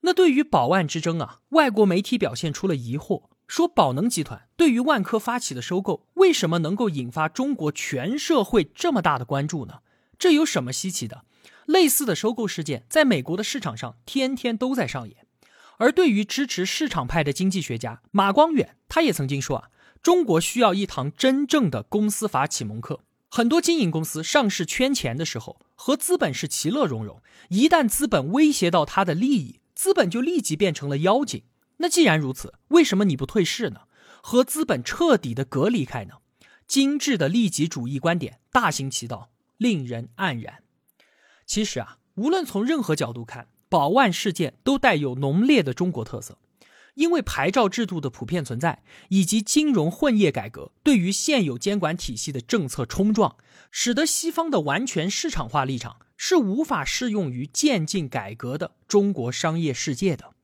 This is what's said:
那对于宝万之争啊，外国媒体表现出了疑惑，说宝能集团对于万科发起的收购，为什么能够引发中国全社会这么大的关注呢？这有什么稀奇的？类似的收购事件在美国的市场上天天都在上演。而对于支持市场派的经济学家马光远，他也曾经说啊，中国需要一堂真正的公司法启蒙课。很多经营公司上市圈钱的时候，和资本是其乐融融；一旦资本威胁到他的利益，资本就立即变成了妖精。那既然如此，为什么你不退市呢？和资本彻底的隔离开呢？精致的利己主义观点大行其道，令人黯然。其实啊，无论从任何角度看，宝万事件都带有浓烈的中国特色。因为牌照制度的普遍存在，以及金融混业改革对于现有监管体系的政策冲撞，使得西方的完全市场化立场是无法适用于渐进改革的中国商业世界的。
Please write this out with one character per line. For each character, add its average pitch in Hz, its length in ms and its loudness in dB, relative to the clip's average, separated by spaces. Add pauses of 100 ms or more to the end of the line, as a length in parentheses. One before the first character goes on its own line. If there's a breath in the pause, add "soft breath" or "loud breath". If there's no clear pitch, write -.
那 349 100 0
对 359 200 6
于 262 100 2
宝 160 260 2
万 180 200 2
之 160 120 -4
争 165 200 -2
啊， - 300 -10
外 294 200 4
国 208 160 4
媒 185 160 2
体 240 160 -2
表 175 160 0
现 151 180 -4
出 - 140 -8
了 170 120 0
疑 120 200 -6
惑， - 260 -4 (220)
说 330 220 0
宝 156 240 2
能 160 180 0
集 160 140 -4
团 - 320 -12
对 330 160 4
于 233 80 2
万 254 240 0
科 220 160 -2
发 240 180 -4
起 - 160 -8
的 123 80 -8
收 - 200 -4
购， - 320 -6
为 359 180 6
什 175 180 0
么 170 100 0
能 170 180 -2
够 233 100 0
引 131 240 -4
发 156 160 -2
中 262 260 -2
国 156 160 -2
全 147 480 -4
社 294 240 2
会 196 220 2
这 - 300 -2
么 226 80 2
大 151 180 2
的 123 60 -8
关 139 200 -2
注 151 200 -6
呢？ - 140 -20 (380)
这 359 140 4
有 302 140 6
什 156 180 -2
么 123 80 -8
稀 185 180 -8
奇 127 200 -8
的？ - 160 -18 (400 soft breath)
类 330 240 4
似 - 160 0
的 190 100 0
收 220 180 0
购 214 140 -4
事 165 160 -6
件 143 240 -6
在 311 160 4
美 202 180 4
国 151 140 -4
的 208 80 -4
市 269 160 -6
场 139 160 -8
上 117 300 -12
天 269 280 -2
天 247 220 -4
都 254 180 -2
在 226 140 -2
上 120 180 -8
演。 - 220 -20 (500 soft breath)
而 233 140 4
对 359 160 4
于 214 160 4
支 262 240 -2
持 180 180 -4
市 302 220 -2
场 147 180 -2
派 156 160 0
的 143 120 0
经 185 180 0
济 180 100 -2
学 117 160 -6
家 117 240 -10 (100)
马 196 200 4
光 311 220 6
远， - 240 -2 (100)
他 - 140 0
也 294 100 2
曾 143 160 -2
经 139 140 -4
说 131 160 -4
啊， - 120 -12 (320 soft breath)
中 359 220 4
国 180 160 4
需 196 200 -4
要 214 140 4
一 196 120 -2
堂 143 260 -6
真 269 340 2
正 254 240 2
的 107 140 -6
公 208 260 0
司 208 180 -4
法 143 200 0
启 - 160 -6
蒙 107 160 -8
课。 - 220 -10 (260)
很 233 220 0
多 330 100 4
经 339 200 2
营 180 120 2
公 160 140 -2
司 156 180 -8
上 247 260 2
市 180 160 -2
圈 262 280 0
钱 120 240 -4
的 160 80 -4
时 - 120 -8
候， - 220 -12 (140)
和 - 240 0
资 349 200 0
本 165 160 0
是 151 140 -6
其 - 220 -4
乐 269 160 0
融 113 180 -4
融； - 180 -14 (280 soft breath)
一 220 180 4
旦 320 220 4
资 - 180 -2
本 147 240 0
威 294 200 4
胁 175 200 2
到 160 140 4
他 190 180 0
的 180 100 0
利 226 180 0
益， 165 280 -2 (140)
资 392 200 0
本 214 160 2
就 233 120 -2
立 330 180 0
即 - 160 -4
变 180 180 0
成 143 140 -8
了 143 120 -2
妖 214 260 2
精。 - 180 -10 (340)
那 339 120 -2
既 349 140 4
然 170 140 6
如 139 140 -2
此， - 220 -12 (160)
为 339 120 8
什 202 160 4
么 208 60 4
你 151 140 2
不 131 80 -4
退 202 180 0
市 165 280 -4
呢？ - 100 -16 (400 soft breath)
和 240 240 2
资 311 180 -4
本 139 180 -2
彻 320 360 2
底 120 160 -4
的 131 100 -4
隔 139 240 0
离 220 160 0
开 113 220 -8
呢？ - 80 -20 (520 soft breath)
精 277 320 2
致 269 200 -2
的 156 100 0
利 208 220 2
己 156 180 -2
主 123 180 -6
义 143 140 -6
观 170 180 0
点 127 220 -8 (140)
大 226 180 2
行 135 180 -6
其 120 200 -10
道， 117 200 -12 (280)
令 202 280 0
人 117 300 -8
黯 147 260 -4
然。 - 220 -18 (840 soft breath)
其 214 200 -2
实 - 160 -6
啊， - 160 -14 (160)
无 233 160 -2
论 359 160 2
从 202 180 -4
任 285 180 0
何 156 140 0
角 120 160 -4
度 120 140 -12
看， 120 240 -18 (180)
宝 147 220 2
万 214 240 4
事 - 180 -2
件 165 320 -4
都 262 160 0
带 226 160 2
有 139 200 -4
浓 143 300 0
烈 269 160 6
的 135 120 -2
中 180 180 -2
国 113 140 -6
特 - 160 -12
色。 - 160 -18 (560 soft breath)
因 330 180 2
为 339 100 2
牌 147 300 -2
照 220 160 4
制 220 180 -2
度 180 140 -6
的 143 100 -6
普 - 160 -12
遍 160 200 -4
存 117 120 -8
在， 151 240 -2 (280 soft breath)
以 190 160 4
及 214 160 -2
金 294 320 2
融 170 180 2
混 254 260 0
业 185 140 0
改 104 180 -8
革 - 220 -18 (100)
对 285 140 4
于 185 160 2
现 262 320 0
有 127 140 -4
监 202 200 -4
管 170 200 -2
体 - 180 -8
系 143 160 -8
的 131 80 -6
政 143 300 -2
策 123 160 -6
冲 208 280 0
撞， 196 220 0 (340 soft breath)
使 - 240 -2
得 294 120 2
西 320 260 -2
方 330 180 -2
的 220 120 2
完 151 260 -2
全 175 240 -2
市 - 180 -4
场 127 200 -6
化 135 160 0
立 135 120 -4
场 - 200 -12 (180)
是 - 220 0
无 233 260 2
法 214 220 -4
适 - 260 -4
用 196 180 -2
于 123 160 -6
渐 220 400 0
进 165 220 -4
改 107 260 -8
革 123 240 -8
的 165 180 -8 (120)
中 202 240 4
国 123 180 -4
商 160 300 -2
业 151 140 -2
世 139 200 -4
界 170 220 0
的。 - 160 -20 (120)